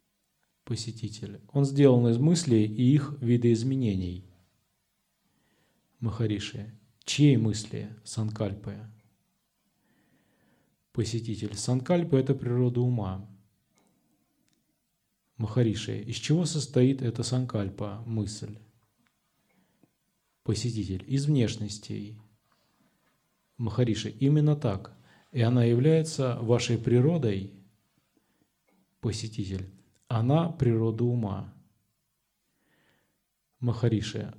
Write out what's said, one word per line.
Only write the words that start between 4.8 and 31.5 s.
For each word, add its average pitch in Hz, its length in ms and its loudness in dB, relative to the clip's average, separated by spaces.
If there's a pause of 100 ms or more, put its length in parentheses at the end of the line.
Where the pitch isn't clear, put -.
Махариши. 107 720 -4 (320)
Чьей 143 320 6
мысли? 107 540 -2 (120)
Санкальпы. 107 720 -6 (2250)
Посетитель. 110 600 -6
Санкальпа — 135 640 0
это 131 180 2
природа 123 460 0
ума. 101 480 -2 (2000)
Махариши. 107 640 -2
Из 113 160 -10
чего 160 300 0
состоит 135 560 2
эта 117 200 -4
санкальпа, 104 840 -4
мысль? 107 500 -6 (1900)
Посетитель. 104 640 -4
Из 139 200 -2
внешностей. 104 920 -2 (1400)
Махариши. 113 500 0
Именно 147 480 2
так. 101 400 -4 (340)
И 123 120 0
она 120 220 4
является 131 760 2
вашей 117 380 2
природой? 120 720 2 (1500)
Посетитель. 95 680 -6 (380)
Она — 139 440 2
природа 113 540 0
ума. 101 480 -4 (2000)